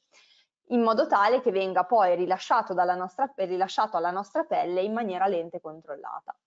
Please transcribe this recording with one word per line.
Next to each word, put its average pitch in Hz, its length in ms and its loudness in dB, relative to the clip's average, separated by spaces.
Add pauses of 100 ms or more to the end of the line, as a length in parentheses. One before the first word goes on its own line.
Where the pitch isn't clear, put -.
(680)
in 240 140 2
modo 226 240 4
tale 208 360 4
che 233 100 2
venga 190 320 0
poi 190 320 4
rilasciato 185 580 0
dalla 180 220 2
nostra, 185 400 -4
rilasciato 185 640 -2
alla 170 140 0
nostra 202 320 -4
pelle 180 380 -2
in 214 120 -2
maniera 196 340 -2
lenta 170 300 -4
e 165 40 -10
controllata. 156 720 -12 (140)